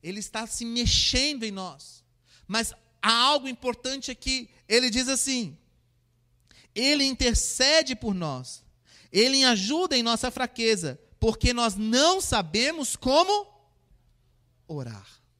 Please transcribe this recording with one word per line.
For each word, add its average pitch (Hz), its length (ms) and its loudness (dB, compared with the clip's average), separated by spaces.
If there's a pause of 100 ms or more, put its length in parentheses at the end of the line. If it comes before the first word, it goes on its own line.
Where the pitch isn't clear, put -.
ele 185 180 -12
está 220 280 -10
se - 180 -8
mexendo 240 760 0
em 214 80 -4
nós. 185 520 -14 (440)
Mas 220 260 -2 (260)
há 220 140 2
algo 269 340 2
importante 254 600 -8
aqui, 262 400 -6 (180)
ele 247 220 4
diz 247 180 0
assim, 247 480 -2 (1200)
"Ele 277 300 2
intercede 262 920 2
por 214 200 -4
nós, 143 480 -8 (480)
ele 269 320 4
ajuda 262 520 2
em 240 60 2
nossa 233 300 -2
fraqueza, 220 680 -2 (200)
porque 226 340 2
nós 233 220 0
não 254 440 4
sabemos 240 760 -2
como 370 520 2 (1200)
orar." 117 400 -12 (320)